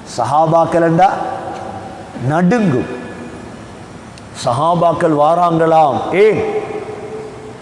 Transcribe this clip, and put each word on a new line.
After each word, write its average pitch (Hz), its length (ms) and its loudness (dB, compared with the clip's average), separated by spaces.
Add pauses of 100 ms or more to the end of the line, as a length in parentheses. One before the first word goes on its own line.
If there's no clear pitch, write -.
(180)
சஹாபாக்கள் 160 640 2
என்றால் 170 320 4 (1120)
நடுங்கும். 175 760 0 (1400)
சஹாபாக்கள் 165 680 2
வாராங்களாம். 160 1000 4
ஏன்? 208 280 4 (1200)